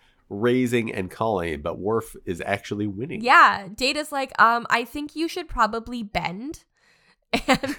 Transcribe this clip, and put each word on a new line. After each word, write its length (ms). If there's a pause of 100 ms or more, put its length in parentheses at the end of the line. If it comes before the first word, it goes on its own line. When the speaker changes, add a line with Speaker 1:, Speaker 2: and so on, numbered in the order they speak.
(280)
Speaker 1:
raising 640
and 180
calling, 520
but 160
Worf 360 (100)
is 200
actually 420
winning. 360
Speaker 2:
Yeah, 520
Data's 380
like, 280
"Um, 300
I 140
think 320
you 120
should 200
probably 540
bend." 600 (680)
<laughs> 160
And 300